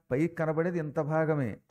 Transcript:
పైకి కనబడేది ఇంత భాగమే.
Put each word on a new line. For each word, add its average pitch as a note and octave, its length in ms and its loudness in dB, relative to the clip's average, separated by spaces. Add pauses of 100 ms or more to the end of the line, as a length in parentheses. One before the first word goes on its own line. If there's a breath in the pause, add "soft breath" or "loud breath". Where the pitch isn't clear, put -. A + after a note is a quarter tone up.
(100)
పైకి D#3+ 240 2
కనబడేది E3 440 0
ఇంత D3+ 220 -2
భాగమే. D3+ 580 0 (120)